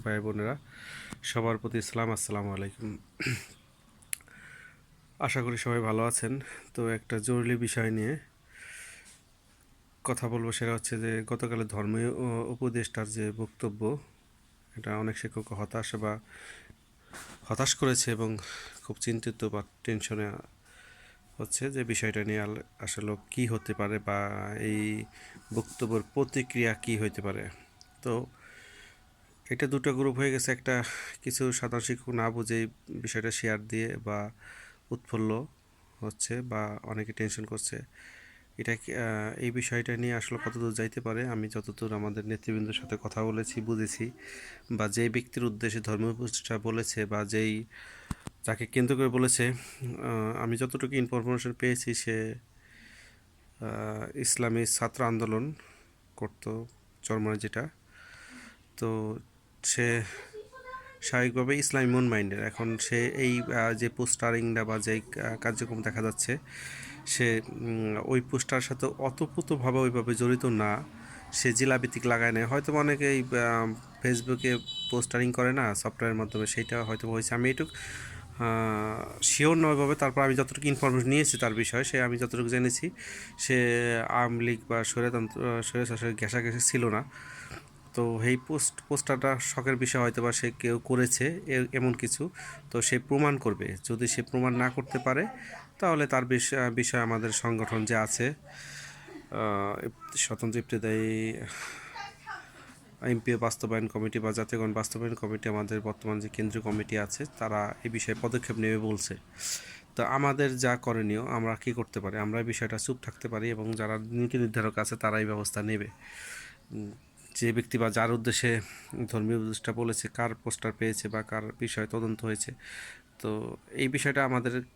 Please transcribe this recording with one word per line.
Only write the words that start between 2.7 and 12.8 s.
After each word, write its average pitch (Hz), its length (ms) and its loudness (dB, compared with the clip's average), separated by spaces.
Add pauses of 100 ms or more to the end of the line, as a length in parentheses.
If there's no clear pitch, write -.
আশা 131 240 0
করি 120 140 0
সবাই 120 240 0
ভালো 110 220 2
আছেন। 117 380 0 (340)
তো 117 140 0
একটা 113 300 -2
জরুরি 120 380 2
বিষয় 113 340 0
নিয়ে 110 260 0 (1900)
কথা 123 240 0
বলবো, 117 240 -2
সেটা 117 220 0
হচ্ছে 113 260 -4
যে 113 260 0
গতকালের 117 400 -2
ধর্মীয় 107 440 0
উ-, 120 420 -2
উপদেষ্টার 117 540 -2